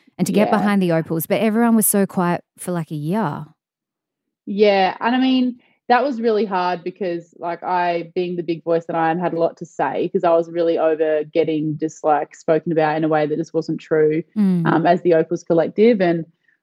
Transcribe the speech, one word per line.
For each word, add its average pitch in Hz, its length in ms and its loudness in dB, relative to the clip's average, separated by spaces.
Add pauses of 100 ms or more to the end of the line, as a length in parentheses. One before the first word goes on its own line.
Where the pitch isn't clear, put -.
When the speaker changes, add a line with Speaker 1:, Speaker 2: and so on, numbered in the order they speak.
(180)
Speaker 1:
and 165 100 -2
to 190 60 0
get 202 160 2
Speaker 2:
Yeah. 214 80 2
Speaker 1:
behind 196 260 2
the 170 80 0
Opals. 160 340 -2
But 185 160 -2
everyone 226 360 2
was 214 100 2
so 202 180 2
quiet 175 380 -2 (140)
for, - 160 -10
like, 170 180 -6
a 165 40 -6
year. 151 500 -4 (1000)
Speaker 2:
Yeah. 196 540 2
And 240 160 0
I 254 40 0
mean, 254 400 0 (280)
that 240 160 4
was 262 180 -4
really 220 240 0
hard 180 380 -2
because, 175 560 -6
like, 170 240 -8
I, 175 500 -2
being 180 220 -4
the 170 80 -6
big 165 200 -6
voice 165 240 0
that 165 80 -6
I 160 140 0
am, 165 100 0
had 170 140 -2
a 165 60 -4
lot - 180 0
to 175 80 -14
say 139 440 -4
'cause 190 160 -2
I 170 100 4
was 165 160 0
really 170 260 0
over 156 460 0
getting 156 540 -2
just, 160 260 -8
like, 151 320 0
spoken 160 360 0
about 156 260 0
in 160 60 -2
a 160 40 0
way 151 180 2
that 151 120 -2
just 165 160 -8
wasn't 160 260 -4
true, 156 420 0 (160)
Speaker 1:
Mm. 180 300 2
Speaker 2:
um, 165 180 2
as 175 160 4
the 175 140 2
Opals 160 280 0
Collective. 196 580 2
And, 170 240 0 (380)